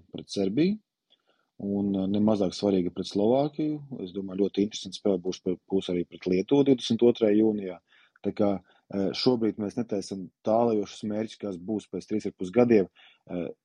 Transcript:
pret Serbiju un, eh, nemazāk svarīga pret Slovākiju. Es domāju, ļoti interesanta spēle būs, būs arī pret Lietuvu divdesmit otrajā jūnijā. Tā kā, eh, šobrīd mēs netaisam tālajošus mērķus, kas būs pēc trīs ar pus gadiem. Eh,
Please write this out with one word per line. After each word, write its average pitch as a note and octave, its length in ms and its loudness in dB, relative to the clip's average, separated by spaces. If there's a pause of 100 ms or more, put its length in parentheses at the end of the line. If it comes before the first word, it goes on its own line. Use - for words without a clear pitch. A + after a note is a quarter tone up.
(120)
pret - 200 -14
Serbiju B2+ 460 0 (840)
un, G2+ 320 -2
eh, F#2+ 160 -2
nemazāk G2+ 480 0
svarīga F#2+ 380 0
pret F#2 160 -8
Slovākiju. C#3+ 720 0 (240)
Es F2 100 -14
domāju, G2 300 -2
ļoti G2 180 0
interesanta - 380 -6
spēle G2 180 2
būs, F2 240 -6
būs F#2 480 -2
arī F2 160 -2
pret - 180 -18
Lietuvu G2+ 440 2
divdesmit A#2 340 2
otrajā A#2 380 4
jūnijā. G#2 360 0 (460)
Tā G2+ 100 -2
kā, G2+ 220 2
eh, - 560 -6
šobrīd A2+ 480 0
mēs G2+ 160 -6
netaisam G2 540 -6 (160)
tālajošus A2 580 0
mērķus, G#2+ 360 -6
kas G2+ 180 -8
būs F#2+ 340 -6
pēc F2+ 160 -10
trīs G#2+ 180 -4
ar G2 60 -4
pus F#2 180 -8
gadiem. A2+ 380 6 (420)
Eh, F2 200 -6 (160)